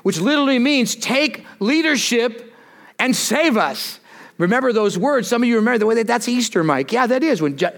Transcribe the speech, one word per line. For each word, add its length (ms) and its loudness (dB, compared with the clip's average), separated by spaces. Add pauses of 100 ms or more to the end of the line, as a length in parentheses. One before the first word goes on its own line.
which 160 -2
literally 400 2
means, 340 2
"Take 520 -4 (140)
leadership 920 -2 (460)
and 160 2
save 420 0
us." 420 -4 (400)
Remember 340 2
those 240 0
words. 300 0
Some 160 0
of 40 2
you 100 2
remember 200 2
the 80 0
way 80 2
that, 140 0
"That's 200 -2
Easter, 360 0
Mike." 280 0
Yeah, 140 2
that 180 0
is. 160 2
When 160 -2
Je-, 120 -2 (100)